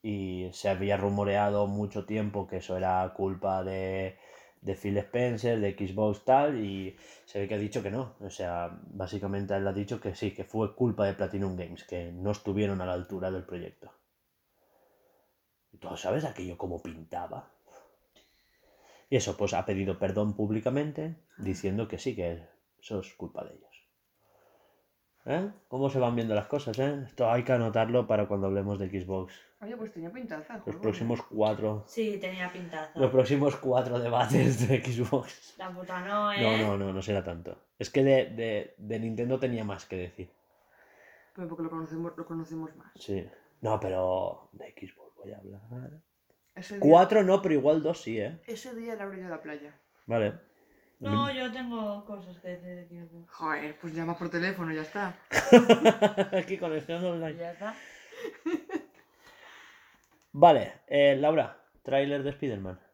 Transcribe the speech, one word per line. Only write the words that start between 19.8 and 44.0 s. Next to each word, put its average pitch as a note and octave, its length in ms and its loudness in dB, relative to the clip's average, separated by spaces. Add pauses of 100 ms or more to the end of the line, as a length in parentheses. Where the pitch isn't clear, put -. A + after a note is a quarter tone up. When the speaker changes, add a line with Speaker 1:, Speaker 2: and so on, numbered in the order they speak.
Speaker 1:
perdón G2+ 360 0
públicamente, C#3 800 -2 (140)
Speaker 2:
Ah. - 140 -14
Speaker 1:
diciendo F#2+ 440 -2
que - 100 -10
sí, B2 180 -4
que E2+ 300 -4 (340)
eso G2+ 200 -6
es - 140 -14
culpa - 300 -12
de - 100 -16
ellos. - 140 -20 (1600)
¿Eh? F3+ 260 -2 (180)
¿Cómo C3+ 200 0
se C3 120 2
van A#2+ 160 2
viendo A2+ 180 0
las G#2 140 0
cosas, C#3+ 320 -4
eh? C#3 260 0
Esto A#2 240 2
hay B2 140 2
que C3 80 2
anotarlo A2+ 560 2
para G#2+ 180 4
cuando G2 220 0
hablemos G2 320 0
de F#2+ 80 -2
Xbox. F#2+ 440 -4 (280)
Speaker 2:
Oye, A3 160 -12
pues A3 160 -10
tenía F3 180 -10
pintaza A3+ 440 -12
el G#3+ 40 -12
Speaker 1:
Los - 60 -16
Speaker 2:
juego, G#2+ 160 -8
Speaker 1:
próximos A2+ 400 -2
Speaker 2:
¿eh? - 100 -12
Speaker 1:
cuatro G#2+ 560 0
Speaker 3:
Sí, G#3+ 320 -4
tenía F#3 340 -6
pintaza. E3 460 -10
Speaker 1:
los C3 140 4
próximos C#3 420 4
cuatro B2 460 0
debates A#2+ 680 4
de C3 160 4
Xbox. B2 760 -2
Speaker 3:
La F#3 120 -10
puta F3+ 300 -8
no, G#3 320 0
¿eh? G3+ 100 0
Speaker 1:
No, A2 140 4
no, G#2+ 200 2
no, G2 160 -2
no F#2+ 100 -4
será G2 200 0
tanto. E2+ 340 -8 (220)
Es G#2 100 -6
que C3+ 140 2
de, C3+ 280 6
de, A2+ 460 -4
de G#2+ 220 -6
Nintendo A#2 400 -2
tenía A#2+ 240 -2
más G2+ 240 -8
que F#2+ 100 -8
decir. F2+ 360 -10 (1040)
Speaker 2:
Pero F3+ 100 -10
porque E3 160 -8
lo D#3+ 80 -4
conocemos, D#3+ 460 -6
lo E3 100 -10
conocemos D#3+ 480 -8
más. - 220 -20
Speaker 1:
Sí. G2 280 -6 (360)
No, G#2+ 180 0
pero F#2 760 -2